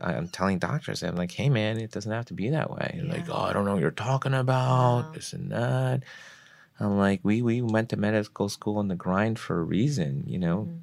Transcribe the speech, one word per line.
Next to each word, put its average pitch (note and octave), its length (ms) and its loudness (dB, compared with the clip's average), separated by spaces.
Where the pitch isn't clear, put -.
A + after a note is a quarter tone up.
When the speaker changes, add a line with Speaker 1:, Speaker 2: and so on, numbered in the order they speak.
Speaker 1:
I, F2 120 -2
I'm C#2+ 160 -4
telling F#2+ 300 0
doctors, G2+ 440 -4
I'm F2 120 -2
like, F2+ 160 -2
"Hey, - 180 0
man, A2 300 2
it A2+ 120 -6
doesn't G#2 200 -6
have A#2 160 -4
to - 60 -12
be F#2+ 180 -2
that D#3 200 -2
way." - 320 -6
Speaker 2:
Yeah. - 80 -4
Speaker 1:
Like, - 180 -6
"Oh, - 120 -2
I F#2+ 120 0
don't G2+ 120 2
know G2+ 80 2
what F#2+ 80 2
you're D2 100 2
talking C3+ 420 -2
about, B2+ 760 4
Speaker 2:
Wow. - 60 -12
Speaker 1:
this - 200 -12
and F2+ 180 -6
that." B2+ 520 0
I'm G2+ 180 2
like, G2 260 4
"We, G#2+ 180 4
we A#2+ 200 2
went A2+ 280 2
to G#2 80 -2
medical G#2 500 0
school G#2 300 -4
on G#2 100 0
the F#2+ 80 0
grind G2 420 0
for F2 220 -2
a E2+ 40 0
reason, E2+ 640 0
you - 120 -4
know, F2 220 2
Speaker 2:
Mm-hmm. E3+ 220 -6